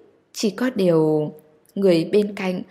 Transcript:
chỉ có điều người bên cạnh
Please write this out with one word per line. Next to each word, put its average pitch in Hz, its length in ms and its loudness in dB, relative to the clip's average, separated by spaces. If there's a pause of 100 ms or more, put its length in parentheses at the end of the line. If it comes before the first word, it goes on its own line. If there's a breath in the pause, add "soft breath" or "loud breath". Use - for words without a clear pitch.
(340)
chỉ - 160 -2
có 247 260 -4
điều 160 560 2 (440)
người 175 360 2
bên 208 240 0
cạnh 185 360 -6